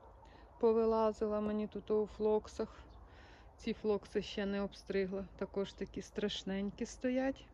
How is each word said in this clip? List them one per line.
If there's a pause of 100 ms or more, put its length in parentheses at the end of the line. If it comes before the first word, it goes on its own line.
(580)
повилазила
мені
тут
у
флоксах. (760)
Ці
флокси
ще
не
обстригла. (120)
Також
такі
страшненькі
стоять.